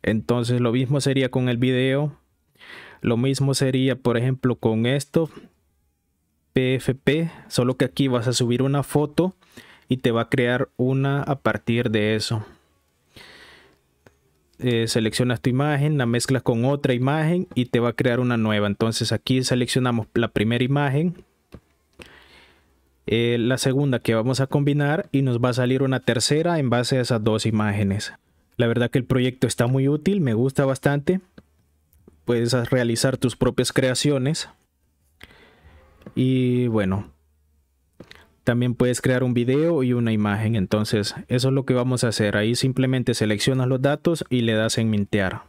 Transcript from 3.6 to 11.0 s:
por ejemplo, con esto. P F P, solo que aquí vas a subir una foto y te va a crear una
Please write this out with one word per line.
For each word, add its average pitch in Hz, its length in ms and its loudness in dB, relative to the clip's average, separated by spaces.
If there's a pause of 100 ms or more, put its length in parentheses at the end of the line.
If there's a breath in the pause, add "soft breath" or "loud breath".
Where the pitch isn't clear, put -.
por 117 220 0
ejemplo, 127 380 -2
con 113 300 0
esto. 139 440 0 (1200)
P 131 240 0
F 131 200 -2
P, 160 360 0 (160 loud breath)
solo 127 300 0
que 135 80 0
aquí 135 240 0
vas 120 180 0
a 127 60 0
subir 120 300 0
una 139 200 0
foto 147 520 0 (520 loud breath)
y 127 100 0
te 127 140 0
va 117 120 0
a - 60 -6
crear 123 460 0
una 135 480 -2